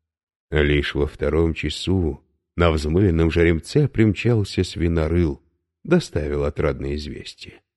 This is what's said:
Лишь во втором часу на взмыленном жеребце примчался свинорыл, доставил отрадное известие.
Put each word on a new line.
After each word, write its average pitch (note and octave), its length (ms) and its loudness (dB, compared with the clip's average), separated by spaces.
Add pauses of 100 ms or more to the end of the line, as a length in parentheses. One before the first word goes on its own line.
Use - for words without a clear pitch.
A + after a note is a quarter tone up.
(500)
Лишь D2 440 0
во D2 120 0
втором D#2+ 480 -2
часу D#2+ 720 -4 (320)
на E2+ 160 4
взмыленном D#2+ 580 2
жеребце E2+ 560 2
примчался A2 760 0
свинорыл, E2 760 0 (440)
доставил D2 600 0
отрадное C#2+ 520 -4
известие. - 680 -14 (140)